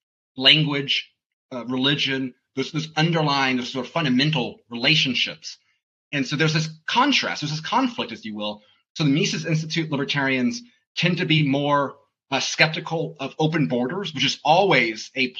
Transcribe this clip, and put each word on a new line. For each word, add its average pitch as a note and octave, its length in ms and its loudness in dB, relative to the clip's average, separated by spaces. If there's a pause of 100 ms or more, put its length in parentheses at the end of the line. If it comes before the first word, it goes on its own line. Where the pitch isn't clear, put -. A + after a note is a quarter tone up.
(380)
language, C#3+ 760 2 (400)
uh, A#2+ 140 -10
religion, C3 680 0 (220)
those, C3+ 160 -4
those D#3 240 -4
underlying, D3 600 2
those A#2+ 140 -6
sort B2+ 140 -6
of - 60 -14
fundamental B2 680 0 (100)
relationships. B2+ 880 -2 (540)
And C#3+ 140 -2
so - 100 -6
there's D#3 180 2
this D#3+ 160 0 (160)
contrast, B3 560 0
there's D3+ 100 -4
this D#3 80 -4
conflict, G#3 520 -2
if A2 120 -12
you G#2+ 120 -8
will. G#2+ 260 -6 (340)
So D#3+ 80 -2
the D3 60 6
Mises E3+ 360 2
Institute D#3 460 -2
libertarians C3+ 680 0 (340)
tend F3 220 0
to F3+ 80 -2
be D3+ 220 4
more, C#3+ 480 0 (360)
uh, C3+ 80 0
skeptical D#3+ 800 -2
of - 180 -8
open D#3 300 2
borders, C#3+ 440 -2
which D#3 140 -2
is - 180 -2
always C#3 680 4
a B2+ 260 -2